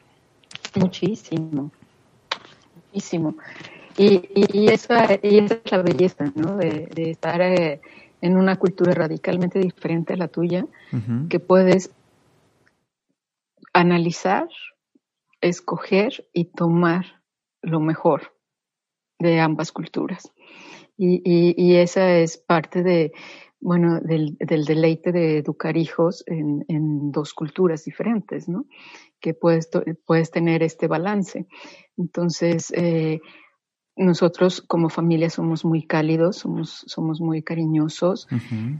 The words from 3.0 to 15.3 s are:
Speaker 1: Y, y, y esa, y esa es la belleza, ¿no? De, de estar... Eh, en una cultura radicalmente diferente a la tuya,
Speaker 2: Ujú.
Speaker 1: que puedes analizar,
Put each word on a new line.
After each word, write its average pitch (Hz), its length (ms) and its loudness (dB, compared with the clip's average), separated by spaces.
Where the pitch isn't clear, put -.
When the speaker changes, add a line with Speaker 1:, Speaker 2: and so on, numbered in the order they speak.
Speaker 1:
Y, 196 60 8
y, 202 100 6
y - 20 4
esa, 220 560 2
y 208 160 6
esa 208 160 2
es - 160 -10
la 185 100 2
belleza, 175 540 0
¿no? 160 200 -4
De, 165 380 -4
de 165 180 -4
estar... 165 300 -4
Eh, 175 400 0
en 185 160 2
una 185 200 2
cultura 180 360 0
radicalmente 175 640 -2
diferente 170 540 -4
a 185 40 -4
la 175 100 -4
tuya, 170 380 -4
Speaker 2:
Ujú. 120 380 -4
Speaker 1:
que 175 100 -2
puedes 185 500 4
analizar, 175 760 2